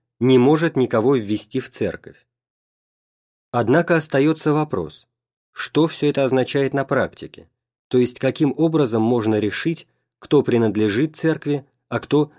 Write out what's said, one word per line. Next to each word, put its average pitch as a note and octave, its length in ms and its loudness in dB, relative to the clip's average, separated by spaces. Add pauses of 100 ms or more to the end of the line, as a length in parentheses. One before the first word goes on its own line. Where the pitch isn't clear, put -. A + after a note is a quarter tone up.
(200)
не B2+ 180 6
может D3+ 380 2
никого B2 400 2
ввести A2 440 -4
в - 100 -12
церковь. - 560 -8 (1200)
Однако C#3+ 460 2
остаётся D3+ 560 0
вопрос, D3 560 -4 (440)
что - 340 -2
всё D3+ 220 -2
это C#3 160 0
означает C3 500 0
на C#3 100 -2
практике, - 640 -6 (400)
то - 80 0
есть B2 220 0
каким C3+ 400 -2
образом D3+ 420 0
можно A2 360 0
решить, G#2+ 520 -4 (300)
кто - 240 2
принадлежит A2+ 720 0
церкви, D3 480 -4 (240)
а A#2+ 120 -6
кто D3 380 0